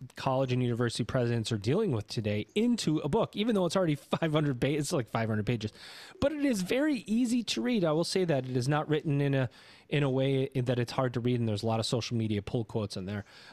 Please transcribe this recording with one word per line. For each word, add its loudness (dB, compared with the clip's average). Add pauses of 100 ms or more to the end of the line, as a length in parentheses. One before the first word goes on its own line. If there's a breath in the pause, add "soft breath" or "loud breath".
(140)
college 0
and 2
university 0
presidents 0
are 0
dealing 0
with -2
today -2
into 2
a -2
book, 0
even 0
though 2
it's 0
already 2
<laughs> -4
five -2
hundred 2
pages, 0
it's -6
like -2
five 0
hundred 0
pages, -2 (480 loud breath)
but 2
it -2
is 2
very 0
easy 2
to -4
read. 2
I 4
will 2
say 0
that 2
it -2
is 0
not 2
written 2
in 2
a, 0 (400 loud breath)
in 2
a 2
way 2
that 0
it's -2
hard 0
to -2
read, 2
and 0
there's -2
a -2
lot 0
of 0
social -2
media 0
pull -4
quotes -6
in -8
there. -6 (260 loud breath)